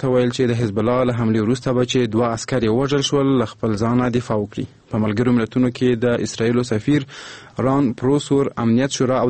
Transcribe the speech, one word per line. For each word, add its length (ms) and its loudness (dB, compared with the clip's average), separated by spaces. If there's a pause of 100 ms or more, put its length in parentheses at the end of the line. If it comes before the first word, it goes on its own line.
ته 60 0
ویل 220 2
چې 200 0
د 80 0
حزب 220 -2
الله 280 2
له 100 0
حملې 240 2
وروسته 340 -2
به 80 2
چې 280 0
دوه 220 2
عسکر 280 -4
یې 140 2
وژل 320 0
شول، 320 2
له 120 0
خپل 300 -4
ځانه 240 2 (100)
دفاع 220 -2
وکړي. 280 -6 (260)
په 120 0
ملګرو 340 2
ملتونو 300 0
کې 360 0
د 20 2 (200)
اسرائیل 420 0
سفیر 360 0 (640)
ران 340 2
پروسور 500 0 (140)
امنیت 340 2
شورا 220 2
او 100 2